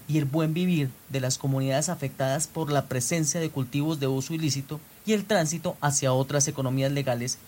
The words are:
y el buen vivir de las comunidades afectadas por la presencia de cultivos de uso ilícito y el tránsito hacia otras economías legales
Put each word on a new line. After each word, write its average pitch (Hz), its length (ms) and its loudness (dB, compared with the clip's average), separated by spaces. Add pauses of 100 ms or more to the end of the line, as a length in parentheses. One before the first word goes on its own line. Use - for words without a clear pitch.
y 151 120 2
el 143 60 0
buen 156 280 0
vivir 165 380 2 (180)
de 135 120 -2
las 127 180 -2
comunidades 135 500 0
afectadas 139 560 -2
por 156 260 -4
la 143 140 2
presencia 156 540 0
de 160 100 -2
cultivos 143 500 -2
de 139 60 0
uso 135 300 -2
ilícito 151 440 -2 (240)
y 214 100 0
el 202 120 0
tránsito 165 560 0
hacia 139 320 2
otras 139 340 2
economías 135 440 0
legales 127 560 -2